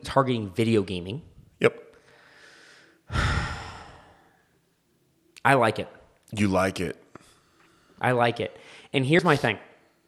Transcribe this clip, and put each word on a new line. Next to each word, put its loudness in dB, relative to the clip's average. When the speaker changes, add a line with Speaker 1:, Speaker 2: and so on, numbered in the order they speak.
Speaker 1:
targeting 0
video 2
gaming. -8
Speaker 2:
Yep. 0
Speaker 1:
<sighs> -10
I 4
like 2
it. -8
Speaker 2:
You 0
like 0
it. -4
Speaker 1:
I 0
like 0
it. -8
And 0
here's 4
my 4
thing. -2